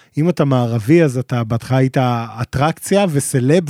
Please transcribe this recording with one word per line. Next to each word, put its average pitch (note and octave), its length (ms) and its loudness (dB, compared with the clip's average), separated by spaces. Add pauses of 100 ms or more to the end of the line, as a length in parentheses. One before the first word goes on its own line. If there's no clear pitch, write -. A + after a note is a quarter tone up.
(180)
אם D#3 120 0
אתה E3 160 0
מערבי, B2 580 2
אז B2+ 140 0
אתה B2 260 -4
בהתחלה A#2 340 -2
היית C3 200 0 (440)
אטרקציה D#3+ 680 0
וסלב, C#3+ 600 0